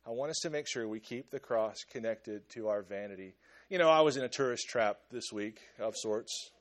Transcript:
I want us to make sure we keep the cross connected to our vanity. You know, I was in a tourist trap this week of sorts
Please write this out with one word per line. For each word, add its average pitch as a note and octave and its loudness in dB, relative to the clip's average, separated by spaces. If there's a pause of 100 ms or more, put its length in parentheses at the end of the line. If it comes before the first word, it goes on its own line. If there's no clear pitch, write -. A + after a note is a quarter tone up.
I - -10
want C3 -4
us D#3 -4
to E3+ -4
make D3+ -4
sure A#2 -2
we A2 -4
keep A#2+ -10
the C3+ -8
cross A2 0 (140)
connected A2 -6
to A2 -4
our G#2 2
vanity. G2 -10 (340)
You F#3+ -2
know, E3 8
I D#3+ 10
was D3 6
in C3+ 0
a B2 -2
tourist B2 0
trap G#2+ 2 (140)
this A#2+ -8
week G#2+ -6 (200)
of A2 -2
sorts - -4 (120)